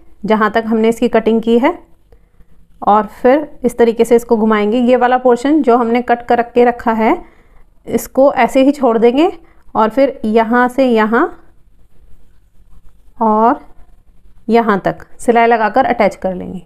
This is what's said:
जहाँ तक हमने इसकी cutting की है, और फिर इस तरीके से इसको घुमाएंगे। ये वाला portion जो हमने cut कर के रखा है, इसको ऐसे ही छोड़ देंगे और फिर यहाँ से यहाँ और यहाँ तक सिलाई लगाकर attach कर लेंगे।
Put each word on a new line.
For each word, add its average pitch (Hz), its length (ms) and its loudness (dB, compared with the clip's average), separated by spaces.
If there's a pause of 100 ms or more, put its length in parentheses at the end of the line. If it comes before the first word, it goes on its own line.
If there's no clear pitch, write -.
(260)
जहाँ 214 260 0
तक 226 160 -2
हमने 220 220 0
इसकी 233 200 0
cutting 220 320 0
की 226 180 2
है, 311 180 -2 (1040)
और 208 300 2
फिर 285 340 0 (160)
इस 247 140 -4
तरीके 226 280 2
से 240 100 2
इसको 233 220 0
घुमाएंगे। 214 420 0
ये 247 180 2
वाला 247 220 0
portion 254 420 0
जो 240 160 2
हमने 240 260 0
cut 240 240 -2
कर 233 180 0
के 240 200 2
रखा 240 280 -2
है, 226 220 0 (720)
इसको - 480 0
ऐसे 247 280 2
ही 269 100 2
छोड़ 240 240 0
देंगे 247 340 2 (440)
और 220 140 0
फिर 269 380 -2
यहाँ 226 420 2
से 262 180 0
यहाँ 226 400 0 (1900)
और 226 380 0 (920)
यहाँ 214 300 0
तक 165 260 -6 (140)
सिलाई 233 280 0
लगाकर 226 380 0
attach 220 320 0
कर 190 180 -6
लेंगे। 185 300 -12